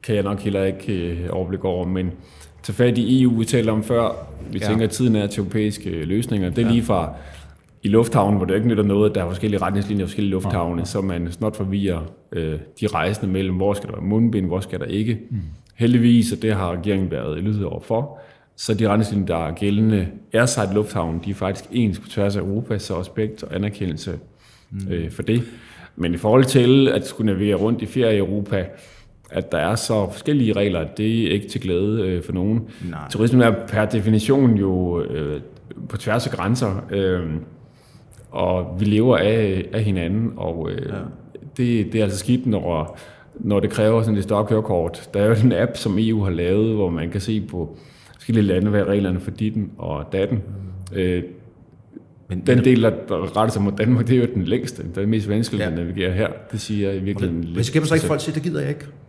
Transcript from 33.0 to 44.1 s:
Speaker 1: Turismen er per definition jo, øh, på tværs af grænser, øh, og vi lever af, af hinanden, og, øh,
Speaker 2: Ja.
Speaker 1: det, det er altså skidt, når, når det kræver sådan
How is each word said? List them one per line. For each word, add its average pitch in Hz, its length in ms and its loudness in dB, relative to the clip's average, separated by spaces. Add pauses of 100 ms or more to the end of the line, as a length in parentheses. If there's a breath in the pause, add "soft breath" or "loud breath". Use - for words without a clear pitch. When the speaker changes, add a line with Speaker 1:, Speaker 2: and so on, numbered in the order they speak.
Speaker 1:
Turismen 117 320 4
er 117 100 6 (160)
per 107 160 2
definition 110 720 4
jo, 90 460 0
øh, 73 380 -4 (480)
på - 80 -10
tværs 104 300 -2
af - 60 -4
grænser, 101 580 -2
øh, 95 300 0 (1080 loud breath)
og 90 500 -2
vi 104 40 2
lever 107 320 4
af, 98 560 2
af 110 100 0
hinanden, 101 540 0
og, 85 340 -6
øh, 92 180 -6
Speaker 2:
Ja. - 60 -6 (640)
Speaker 1:
det, 120 360 0
det - 80 -8
er - 40 4
altså 98 140 -2
skidt, 123 280 0
når, 85 520 -2 (420 loud breath)
når 104 200 2
det 101 100 0
kræver 110 320 4
sådan 107 140 2